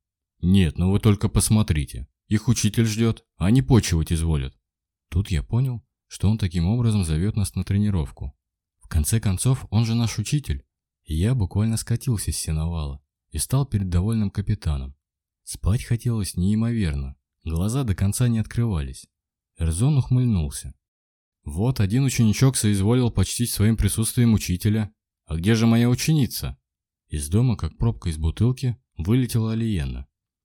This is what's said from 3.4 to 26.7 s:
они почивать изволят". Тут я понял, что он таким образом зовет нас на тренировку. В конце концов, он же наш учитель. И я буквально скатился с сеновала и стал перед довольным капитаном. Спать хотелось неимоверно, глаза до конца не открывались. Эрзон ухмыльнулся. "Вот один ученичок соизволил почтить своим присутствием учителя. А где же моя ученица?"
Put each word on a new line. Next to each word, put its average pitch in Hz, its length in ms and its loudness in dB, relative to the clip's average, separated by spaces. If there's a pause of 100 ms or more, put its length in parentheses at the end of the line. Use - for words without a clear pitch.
они 120 160 4
почивать 101 500 2
изволят". 78 460 -2 (520)
Тут 98 220 -2
я 73 100 0
понял, 123 420 -2 (240)
что - 220 -2
он 110 80 2
таким 87 300 0
образом 110 360 2
зовет 82 320 -2
нас 98 200 -2
на 92 80 -2
тренировку. 98 720 -2 (440)
В - 80 -20
конце 87 320 0
концов, 113 500 0
он 113 160 2
же 113 100 0
наш 117 240 0
учитель. 101 460 -4 (400)
И 80 100 -4
я 101 180 2
буквально 107 440 0
скатился 113 540 -2
с - 40 -2
сеновала 78 640 -4 (300)
и - 60 -8
стал 131 280 0
перед 98 240 -2
довольным 101 420 0
капитаном. 73 640 -4 (480)
Спать - 400 -2
хотелось 113 520 -2
неимоверно, 92 800 0 (280)
глаза 101 400 -2
до 107 120 -2
конца 101 320 0
не 113 120 2
открывались. 90 680 -4 (500)
Эрзон 95 400 0
ухмыльнулся. 107 760 0 (680)
"Вот 117 360 -2
один 110 240 2
ученичок 127 520 2
соизволил 110 560 2
почтить - 380 -2
своим 107 280 2
присутствием 113 560 2
учителя. 104 580 0 (340)
А 80 100 -6
где 95 200 2
же 113 100 2
моя 117 240 4
ученица?" 127 680 0 (500)